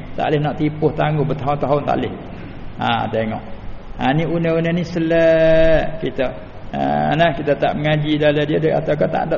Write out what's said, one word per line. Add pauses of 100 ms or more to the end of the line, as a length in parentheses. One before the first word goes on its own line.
(140)
Tak
boleh
nak
tipuh
tangguh
bertahun-tahun,
tak
boleh. (640)
Ha, (220)
tengok. (540)
Ha, (100)
ni
una-una
ni
selak
kita. (460)
Ha,
nah,
kita
tak
mengaji
dalam
dia,
dia
kata
tak
ada